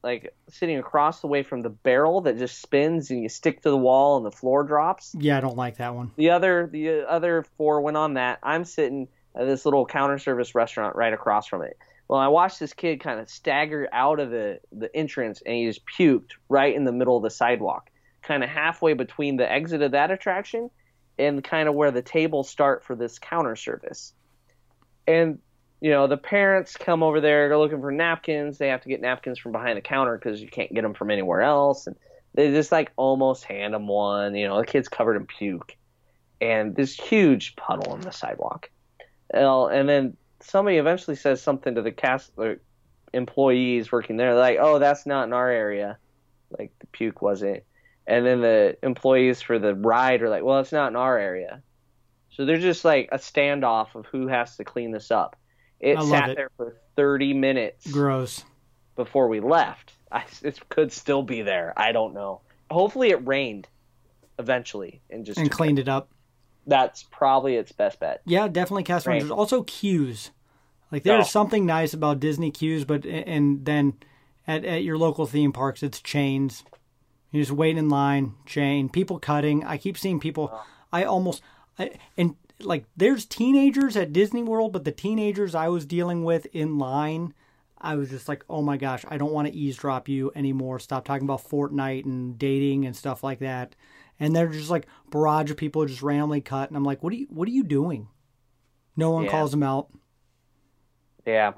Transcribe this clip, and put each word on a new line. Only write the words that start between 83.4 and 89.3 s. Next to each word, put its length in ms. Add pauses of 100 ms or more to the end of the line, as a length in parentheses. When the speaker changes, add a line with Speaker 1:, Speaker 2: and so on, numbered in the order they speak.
Speaker 2:
at 160
Disney 300
World, 300
but 100
the 80
teenagers 640
I 140
was 160
dealing 380
with 300
in 240
line, 560 (460)
I 160
was 160
just 180
like, 180
"Oh 140
my 160
gosh, 320
I 80
don't 140